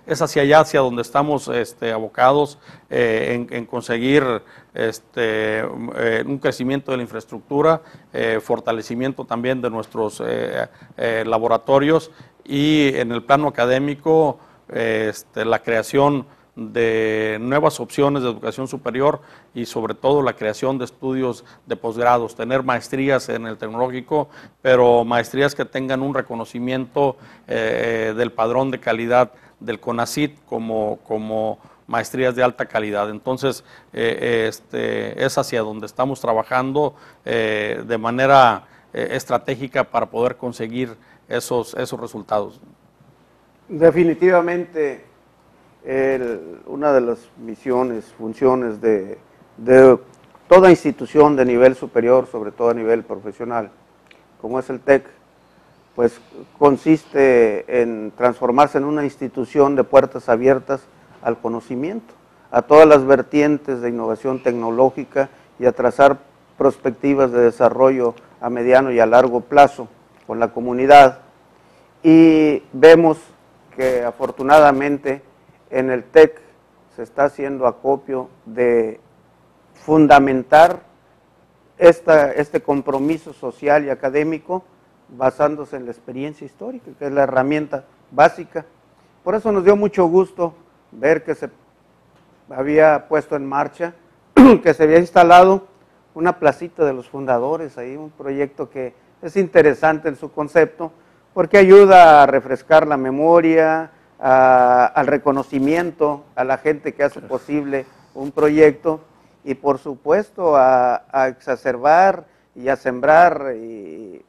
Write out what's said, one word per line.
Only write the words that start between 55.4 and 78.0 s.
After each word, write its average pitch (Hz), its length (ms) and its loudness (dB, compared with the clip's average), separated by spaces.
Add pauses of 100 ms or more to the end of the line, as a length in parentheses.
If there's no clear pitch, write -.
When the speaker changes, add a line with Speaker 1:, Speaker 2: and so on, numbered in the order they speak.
Speaker 2:
pues 120 240 -2 (380)
consiste 131 1200 0
en 110 340 -8
transformarse 123 640 0
en 139 60 -4
una 147 200 -4
institución 139 680 -2
de 131 100 0
puertas 135 440 0
abiertas 131 540 0 (400)
al 117 160 -4
conocimiento, 127 760 -10 (360)
a 120 120 0
todas 156 240 8
las 147 180 6
vertientes 139 760 0
de 120 80 -6
innovación 120 540 -6
tecnológica 123 880 -2 (280)
y 123 80 0
a 120 60 4
trazar 131 460 2 (400)
perspectivas 135 760 0
de 120 80 2
desarrollo 120 720 2 (260)
a 117 100 -8
mediano 127 420 2
y 117 80 2
a 113 60 4
largo 120 340 4
plazo 131 480 2 (380)
con 113 120 -8
la 117 140 -2
comunidad. 127 680 6 (840)
Y 160 600 4 (100)
vemos 160 460 6 (580)
que 127 260 -2
afortunadamente 139 1200 2 (480)
en 131 200 -2
el 127 140 -4
tec 156 360 4 (560)
se 120 60 -14
está 139 220 -4
haciendo 139 420 -4
acopio 131 640 -4 (160)